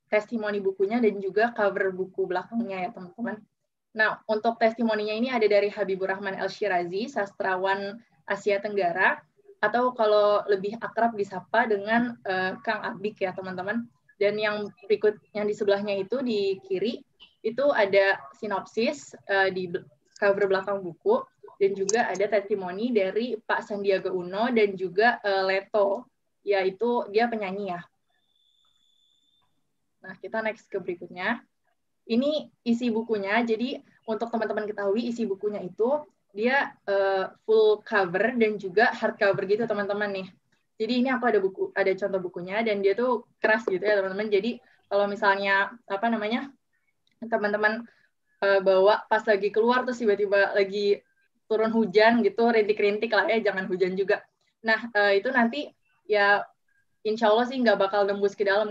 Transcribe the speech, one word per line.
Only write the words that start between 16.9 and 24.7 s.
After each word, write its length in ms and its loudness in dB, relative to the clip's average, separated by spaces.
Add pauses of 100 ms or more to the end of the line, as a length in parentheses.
itu 320 0
ada 480 4 (160)
sinopsis, 720 -4 (160)
eh, 240 2
di 160 -6
be-, 160 -8 (320)
cover 320 2
belakang 320 -2
buku, 400 0 (400)
dan 160 2
juga 320 0
ada 240 -2
testimoni 640 -2
dari 400 -4
Pak 300 -6
Sandiaga 480 -2
Uno 420 -4
dan 220 2